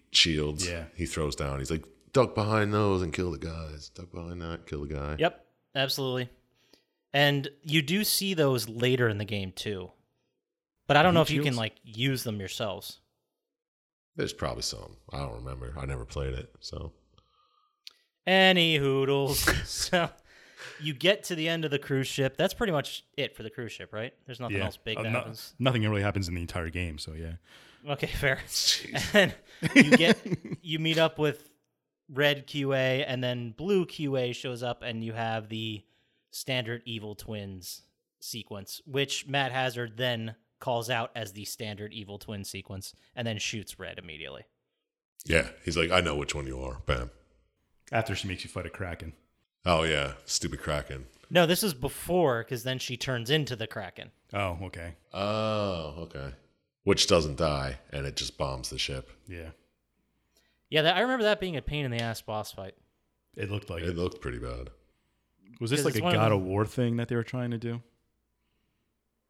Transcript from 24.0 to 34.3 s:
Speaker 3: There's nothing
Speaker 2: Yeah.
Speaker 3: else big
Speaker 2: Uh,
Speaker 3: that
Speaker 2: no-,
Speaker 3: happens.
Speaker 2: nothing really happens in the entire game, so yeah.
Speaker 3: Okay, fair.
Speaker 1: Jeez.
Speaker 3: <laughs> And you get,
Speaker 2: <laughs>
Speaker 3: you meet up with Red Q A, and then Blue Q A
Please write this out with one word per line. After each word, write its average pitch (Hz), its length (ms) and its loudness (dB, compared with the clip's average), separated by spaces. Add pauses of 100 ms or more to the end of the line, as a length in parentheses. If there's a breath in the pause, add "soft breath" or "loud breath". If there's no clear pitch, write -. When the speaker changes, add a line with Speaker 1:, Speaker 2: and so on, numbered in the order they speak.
Speaker 3:
There's 120 140 -14
nothing 110 180 -4
Speaker 2:
Yeah. 95 60 0
Speaker 3:
else 92 120 -4
big 113 220 -6
Speaker 2:
Uh, 110 40 -4
Speaker 3:
that 113 100 -2
Speaker 2:
no-, 120 60 0
Speaker 3:
happens. 110 400 -10
Speaker 2:
nothing 123 240 2
really 107 200 2
happens 101 260 0
in 85 60 -6
the 87 60 -4
entire 82 300 -4
game, 85 280 -4
so - 160 -10
yeah. 82 200 -8 (540 loud breath)
Speaker 3:
Okay, 143 180 -4
fair. 135 420 0
Speaker 1:
Jeez. - 840 2 (120)
Speaker 3:
<laughs> - 280 -2
And 269 120 12
you 226 100 10
get, 165 220 8 (240)
Speaker 2:
<laughs> - 200 -8
Speaker 3:
you 160 160 -2
meet 160 200 2
up 160 200 4
with 147 320 0 (600)
Red 143 360 4
Q 139 280 0
A, 131 300 2
and 127 200 -2
then 123 280 -2
Blue 180 340 2
Q 143 300 -2
A 123 160 0